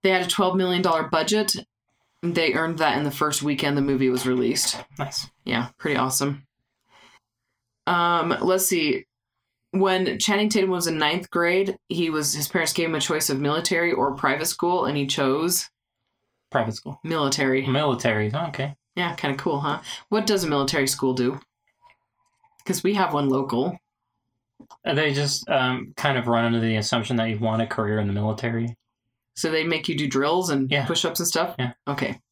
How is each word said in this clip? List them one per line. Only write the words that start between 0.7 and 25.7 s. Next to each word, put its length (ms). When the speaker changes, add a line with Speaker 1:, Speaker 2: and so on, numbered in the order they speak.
Speaker 1:
dollar 220
budget. 520
They 320
earned 260
that 180
in 60
the 80
first 320
weekend 340
the 40
movie 280
was 160
released. 560
Speaker 2:
Nice. 320
Speaker 1:
Yeah, 340
pretty 200
awesome. 480
Um, 540
let's 240
see. 400
When 480
Channing 300
Tatum 200
was 180
in 100
ninth 340
grade, 460
he 200
was, 240
his 140
parents 260
gave 160
him 60
a 60
choice 280
of 100
military 520
or 240
private 300
school, 400
and 100
he 120
chose 600
Speaker 2:
Private 240
school. 280
Speaker 1:
military. 600
Speaker 2:
Military. 680
Okay. 420
Speaker 1:
Yeah, 200
kinda 220
cool, 240
huh? 200
What 180
does 160
a 40
military 380
school 300
do? 240
'Cause 200
we 100
have 220
one 140
local. 500
Speaker 2:
Uh, 80
they 200
just, 360
um, 480